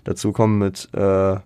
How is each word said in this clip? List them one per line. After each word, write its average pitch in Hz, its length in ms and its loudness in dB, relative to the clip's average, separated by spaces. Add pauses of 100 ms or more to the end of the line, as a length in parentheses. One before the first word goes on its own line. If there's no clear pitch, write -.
Dazu - 260 -4
kommen 107 280 2
mit, 98 360 -4
äh, 95 520 2